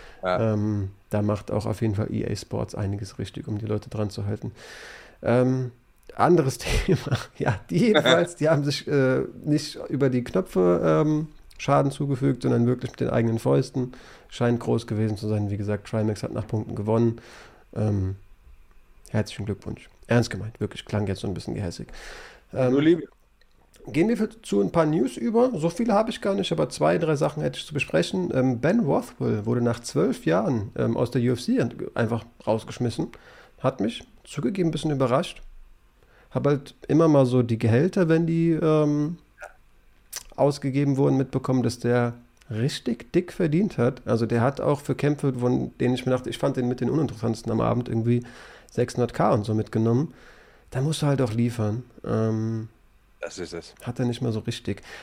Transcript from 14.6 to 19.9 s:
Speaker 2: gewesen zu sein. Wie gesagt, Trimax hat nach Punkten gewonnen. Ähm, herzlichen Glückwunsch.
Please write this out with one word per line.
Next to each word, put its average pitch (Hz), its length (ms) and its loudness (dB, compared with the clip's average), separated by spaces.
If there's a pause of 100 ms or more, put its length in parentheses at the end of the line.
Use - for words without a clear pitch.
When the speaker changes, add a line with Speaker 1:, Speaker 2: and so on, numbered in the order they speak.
Speaker 2:
gewesen 107 320 0
zu 107 100 -6
sein. 104 220 0
Wie 101 80 -2
gesagt, 104 320 -4
Trimax 107 320 -2
hat - 120 -6
nach - 120 -4
Punkten 107 300 -4
gewonnen. 113 440 2 (560)
Ähm, 98 420 0 (920)
herzlichen 104 340 -4
Glückwunsch. - 440 -8 (180)